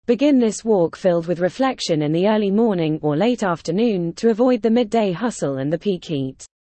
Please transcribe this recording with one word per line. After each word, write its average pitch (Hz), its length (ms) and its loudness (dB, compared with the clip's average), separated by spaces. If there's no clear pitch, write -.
begin 269 340 4
this 220 240 -2
walk 190 320 2
filled 170 320 0
with 170 100 -2
reflection 180 640 -2
in 147 80 0
the 170 160 2
early 214 240 2
morning 185 520 0
or 151 140 0
late 226 280 0
afternoon 180 720 -2
to 226 160 0
avoid 240 320 2
the 226 80 2
midday 226 420 0
hustle 165 460 -4
and 143 140 -4
the 170 60 0
peak 180 280 -4
heat. 135 380 -6